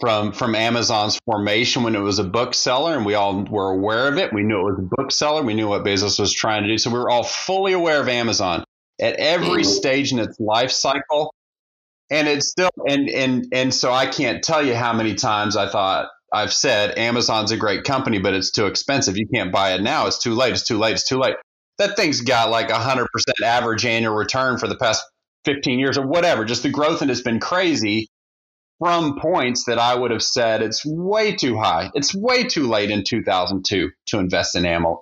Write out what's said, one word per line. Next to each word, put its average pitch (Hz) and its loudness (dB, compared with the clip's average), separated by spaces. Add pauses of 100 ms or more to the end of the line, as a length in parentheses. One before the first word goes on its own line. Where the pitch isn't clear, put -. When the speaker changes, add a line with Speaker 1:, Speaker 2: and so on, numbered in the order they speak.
Speaker 1:
from, 104 2
from 117 -2
Amazon's 110 2
formation 110 0
when 113 2
it 101 0
was 101 0
a 104 0
bookseller, 127 0
and 113 -2
we 101 2
all 101 0
were 98 -2
aware 107 0
of 143 0
it. 185 -2
We 104 0
knew 107 0
it 90 0
was 98 0
a 92 -6 (140)
bookseller. 151 0
We 113 -2
knew 110 0
what 101 0
Bezos 101 0
was 101 2
trying 107 0
to 101 0
do. 110 0
So 120 0
we 120 0
were 117 0
all 120 2
fully 190 -2
aware 170 2
of 123 0
Amazon 104 0 (360)
at 95 2
every 170 0
Speaker 2:
Mm-hmm. 151 2
Speaker 1:
stage 135 0
in 127 0
its 104 -4
life 113 2
cycle. 147 -2 (760)
And 151 2
it's 143 0
still, 180 2 (160)
and, 139 0
and, 127 0
and 131 0
so 127 0
I 131 2
can't 123 -2
tell 156 0
you 131 0
how 117 0
many 110 0
times 104 0
I 101 0
thought, 95 0 (240)
I've 101 0
said, 104 2
"Amazon's 113 0
a 113 0
great 98 -2
company, 127 0
but 95 2
it's 95 -2
too 107 0
expensive. 101 -2
You 107 -2
can't 101 -2
buy 98 2
it 92 0
now. 131 0
It's - -2
too 117 -2
late. 123 2
It's - -4
too 117 0
late. 110 2
It's 90 -2
too 131 0
late." 127 0 (420)
That 202 0
thing's 147 0
got, 117 2
like, 113 0
a 113 2
hundred 123 0
percent 120 -2
average 113 0
annual 113 0
return 123 -2
for 113 -4
the 101 -4
past 110 0 (420)
fifteen 139 0
years 135 0
or 135 -2
whatever. 156 2
Just 120 -4
the 151 0
growth 156 0
in 147 0
it's 120 -2
been 117 0
crazy 113 0 (680)
from 165 0
points 147 0
that 117 0
I 120 4
would 123 0
have 107 0
said, 113 0
"It's 110 -4
way 190 0
too 127 0
high. 92 0
It's 143 -2
way 240 0
too 143 -2
late 104 2
in 104 0
two 110 -2
thousand 92 0
two 90 0 (180)
to 113 0
invest 90 0
in 87 2
Am-, 85 0